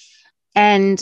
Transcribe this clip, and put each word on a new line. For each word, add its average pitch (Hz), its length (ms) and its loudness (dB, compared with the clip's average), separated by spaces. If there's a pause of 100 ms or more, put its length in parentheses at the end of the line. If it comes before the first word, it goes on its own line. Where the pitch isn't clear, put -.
(560)
And 196 460 0